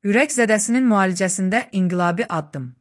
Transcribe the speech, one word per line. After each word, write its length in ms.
Ürək 300
zədəsinin 560
müalicəsində 760
inqilabi 480
addım. 560